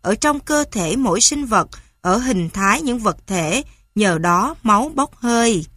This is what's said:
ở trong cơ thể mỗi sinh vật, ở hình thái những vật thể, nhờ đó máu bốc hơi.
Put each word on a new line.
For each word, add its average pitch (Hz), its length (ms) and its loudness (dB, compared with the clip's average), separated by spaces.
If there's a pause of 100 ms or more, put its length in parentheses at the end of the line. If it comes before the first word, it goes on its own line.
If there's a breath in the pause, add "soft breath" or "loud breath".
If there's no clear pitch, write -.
ở 208 140 0
trong 202 240 0
cơ 294 320 -2
thể 170 240 -2
mỗi 220 260 0
sinh 294 240 0
vật, 208 240 0 (320 loud breath)
ở 185 160 2
hình 214 320 -2
thái 196 320 0
những 247 180 -2
vật 208 180 -2 (100)
thể, 185 360 -2 (320 soft breath)
nhờ 196 220 2
đó 180 460 0
máu 226 320 2
bốc 285 200 -2
hơi. 233 500 0 (120)